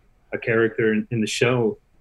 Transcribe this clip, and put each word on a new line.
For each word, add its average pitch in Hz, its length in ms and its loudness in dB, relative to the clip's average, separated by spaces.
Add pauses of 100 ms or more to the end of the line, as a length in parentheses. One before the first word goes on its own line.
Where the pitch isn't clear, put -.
(340)
a 107 40 -6
character 113 560 0
in, 107 160 -2
in 117 100 -2
the 107 80 0
show. 120 500 0 (240)